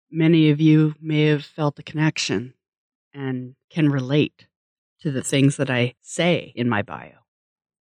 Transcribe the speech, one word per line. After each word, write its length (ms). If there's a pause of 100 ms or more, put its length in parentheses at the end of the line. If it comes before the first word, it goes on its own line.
many 400
of 100
you 400
may 260
have 200
felt 320
a 60
connection 720 (580)
and 420 (140)
can 200
relate 580 (540)
to 100
the 100
things 360
that 120
I 320
say 540
in 120
my 140
bio. 380 (640)